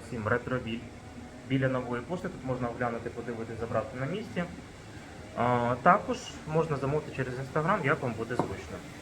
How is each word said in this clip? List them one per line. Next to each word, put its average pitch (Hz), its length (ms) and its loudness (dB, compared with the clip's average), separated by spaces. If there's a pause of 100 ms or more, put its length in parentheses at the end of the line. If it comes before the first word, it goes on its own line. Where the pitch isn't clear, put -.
сім, 110 180 -2
Ретровіль, 120 520 2 (720)
біля 135 180 4
Нової 127 340 2
пошти, 175 280 -4
тут - 160 -8
можна 123 220 0
оглянути, 117 420 0
подивитись, 113 500 -6
забрати 117 400 0
на 131 60 0
місці. 185 380 -2 (920)
А, 120 460 4
також 202 340 6 (360)
можна 156 240 4
замовити 139 380 0
через 127 240 0
Instagram, 156 460 2
як 147 160 4
вам 123 160 0
буде 113 180 -2
зручно. 95 420 -2 (240)